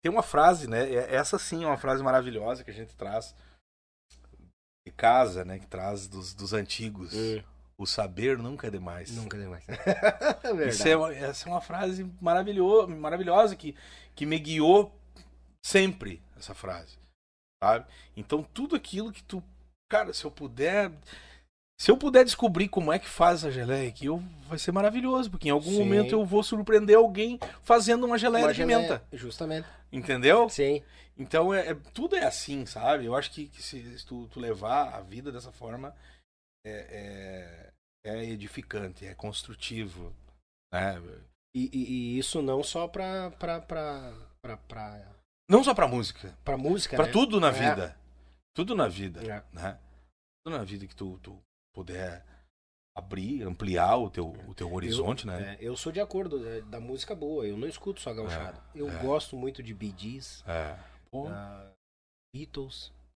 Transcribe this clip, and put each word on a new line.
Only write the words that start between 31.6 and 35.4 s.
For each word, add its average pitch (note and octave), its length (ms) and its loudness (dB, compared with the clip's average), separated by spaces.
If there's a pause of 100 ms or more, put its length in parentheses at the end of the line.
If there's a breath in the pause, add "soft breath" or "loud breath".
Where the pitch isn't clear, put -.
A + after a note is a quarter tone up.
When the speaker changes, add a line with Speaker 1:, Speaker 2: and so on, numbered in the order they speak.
Speaker 1:
é, D#3 60 -4 (180)
tudo E4+ 240 -2
é A3+ 80 0
assim, C3 400 -4
sabe? B2+ 400 0
Eu A#2 100 -2
acho C#3 160 -2
que, D3 160 -12
que - 160 -20
se, A#2+ 340 -14
se - 80 -18
tu, A#2+ 220 -12
tu A#2+ 140 -14
levar A#2 540 -2
a G2+ 60 -12
vida A#2 300 -14
dessa B2 220 -16